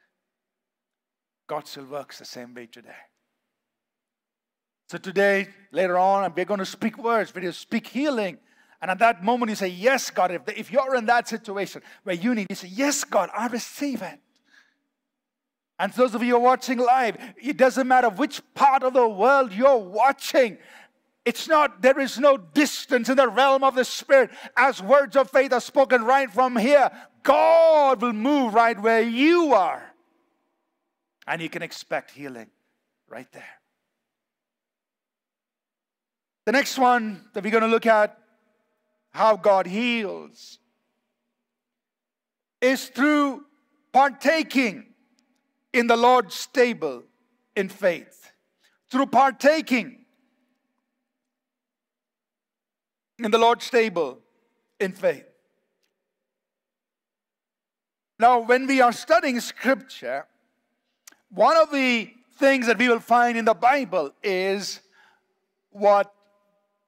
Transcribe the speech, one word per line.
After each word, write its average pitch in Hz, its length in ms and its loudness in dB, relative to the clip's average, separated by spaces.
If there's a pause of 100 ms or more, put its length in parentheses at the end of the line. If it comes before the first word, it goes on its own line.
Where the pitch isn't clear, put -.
(1500)
God 151 220 -12
still 139 180 -18
works 135 320 -16
the 123 80 -20
same 123 300 -20
way 120 100 -18
today. - 380 -20 (1900)
So - 80 -12
today, 196 560 -2 (180)
later 180 280 -2
on, 190 340 0
we're 180 120 -4
gonna 190 200 -4
speak - 320 -8
words, 226 340 -2
we're 180 100 -14
gonna 175 120 -8
speak - 320 -8
healing. 220 540 -4 (420)
And 175 100 -6
at 185 80 -6
that 226 240 2
moment, 240 260 -2
you 214 60 -4
say, 190 140 -6
"Yes, 220 420 -2
God." 185 200 -2
If, 165 180 -10
if 208 200 -12
you're 269 260 -2
in 233 120 -4
that 240 200 0
situation 202 540 -10 (220)
where 190 100 -6
you 208 220 -2
need, 202 140 -4
you 196 60 -10
say, 185 120 -16
"Yes, 277 360 -4
God, 190 300 -2
I 214 140 -6
receive 247 560 -10
it." - 180 -16 (1600)
And 190 140 -4
those 240 200 0
of 220 80 -6
you 240 100 -2
who 247 40 2
are 233 60 2
watching 254 360 0
live, 240 400 0 (240)
it 269 160 -8
doesn't 254 300 2
matter 254 220 2
which 208 320 -6 (120)
part 269 300 2
of 254 100 -2
the 247 140 4
world 226 460 2
you're 254 240 4
watching. 220 840 0 (640)
It's - 240 -6
not, 294 340 0
there 262 180 4
is 247 200 -6
no 277 180 4
distance 240 720 -4
in 262 60 0
the 262 140 4
realm 269 340 2
of 269 100 0
the 247 120 -2
Spirit. - 440 0 (260)
As 240 280 0
words 269 320 2
of 269 160 0
faith 269 220 0
are 240 80 -2
spoken 254 420 0
right 262 260 0
from 247 260 -2
here, 247 360 4 (320)
God 302 800 4
will 240 120 -2
move 240 400 0
right 226 260 2
where 226 220 2
you 277 520 2
are. 160 420 -2 (1300)
And 160 160 -8
you 160 80 -10
can 170 140 -12
expect - 480 -10
healing 127 400 -18 (560)
right 127 240 -20
there. - 300 -20 (2750)
The 214 60 -2
next 269 260 -2
one 240 560 0
that 202 100 -8
we're 214 80 -4
gonna 220 160 2
look 226 200 0
at, 214 340 2 (880)
how 208 260 2
God 190 280 2
heals, 196 920 -6 (2000)
is 254 300 0
through 285 560 -2 (480)
partaking 277 1000 0 (800)
in 240 160 0
the 233 80 4
Lord's 240 520 2
table 160 580 -2 (500)
in 196 140 -4
faith. - 640 -6 (560)
Through 262 160 0
partaking 262 1000 0 (3250)
in 220 120 -4
the 226 60 4
Lord's 233 320 0
table 175 520 -2 (600)
in 190 100 -4
faith. 185 340 -4 (3000)
Now, 240 200 6
when 247 280 0
we 269 140 2
are 240 100 6
studying 311 480 0
Scripture, - 880 -6 (1000)
one 220 260 2
of 311 160 4
the 254 420 -2 (240)
things 269 300 2
that 226 100 2
we 247 120 2
will 226 100 2
find 240 380 2
in 226 80 -4
the 226 80 4
Bible 214 680 -2
is 196 600 -4 (880)
what 202 420 2 (760)